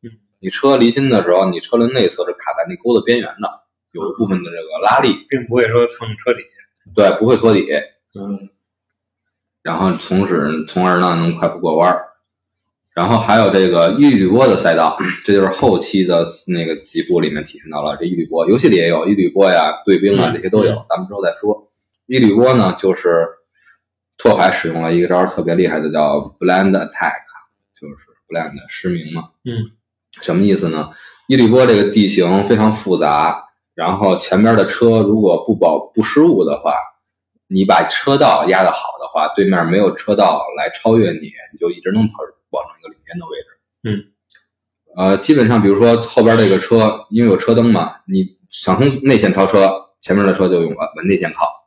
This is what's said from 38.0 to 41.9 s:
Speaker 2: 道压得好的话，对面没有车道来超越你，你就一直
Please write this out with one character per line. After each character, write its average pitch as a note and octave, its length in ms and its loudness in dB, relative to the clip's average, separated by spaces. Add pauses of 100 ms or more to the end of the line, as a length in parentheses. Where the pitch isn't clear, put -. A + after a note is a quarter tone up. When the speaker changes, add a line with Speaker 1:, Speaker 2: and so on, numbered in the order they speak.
Speaker 2:
道 A2+ 320 2
压 F#2+ 140 2
得 F2 80 2
好 - 180 -8 (100)
的 - 80 -12
话， D#2 260 -4
对 G2 160 2
面 F2 160 2
没 F2 120 0
有 G2+ 180 2
车 - 180 -6
道 F2 300 2 (140)
来 D#2+ 120 -4
超 A2+ 280 0
越 G2+ 160 2
你， D#2 180 -12 (220)
你 - 60 -20
就 E2+ 120 -2
一 - 80 -12
直 F#2 140 -6